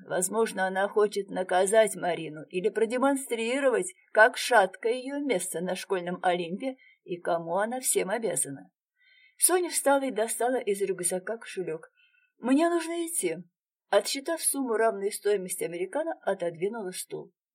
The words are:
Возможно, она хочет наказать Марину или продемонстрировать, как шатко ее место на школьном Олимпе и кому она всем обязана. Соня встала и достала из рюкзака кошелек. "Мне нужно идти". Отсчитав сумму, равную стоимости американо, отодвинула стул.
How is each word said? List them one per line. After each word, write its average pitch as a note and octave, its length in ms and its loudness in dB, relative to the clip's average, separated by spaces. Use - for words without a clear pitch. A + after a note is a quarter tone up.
Возможно, F#3+ 600 0
она F#3+ 220 0
хочет G#3 420 0
наказать F#3+ 640 4
Марину D#3+ 540 -4
или F#3 200 0
продемонстрировать, A#3+ 1300 0
как A#3 240 8
шатко G#3+ 520 2
ее B3+ 320 -4
место F#3+ 400 -2
на F3+ 160 -4
школьном F3+ 460 -4
Олимпе F3+ 540 0
и F3 120 -8
кому E3+ 420 -2
она A#3 200 -2
всем F#3+ 320 0
обязана. E3 600 -4
Соня F4 340 2
встала C#4 320 2
и C4+ 80 -2
достала A3+ 460 0
из G3 260 -2
рюкзака F#3 560 -2
кошелек. E3 540 -8
"Мне C#4 300 4
нужно E4+ 380 -2
идти". E3+ 300 -2
Отсчитав C#4 520 0
сумму, B3+ 340 0
равную G#3 360 2
стоимости G3 500 -2
американо, F#3 600 -4
отодвинула F#3+ 680 -4
стул. - 420 -12